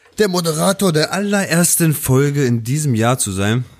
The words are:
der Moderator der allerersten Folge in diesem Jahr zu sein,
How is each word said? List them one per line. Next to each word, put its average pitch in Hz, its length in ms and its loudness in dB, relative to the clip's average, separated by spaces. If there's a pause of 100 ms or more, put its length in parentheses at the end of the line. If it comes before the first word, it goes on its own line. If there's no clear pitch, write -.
(180)
der 208 100 2
Moderator 175 640 0
der 151 200 0
allerersten 175 800 0
Folge 139 540 0
in 120 180 0
diesem 143 300 -2
Jahr 117 240 2
zu 101 120 -4
sein, 104 340 -2 (160)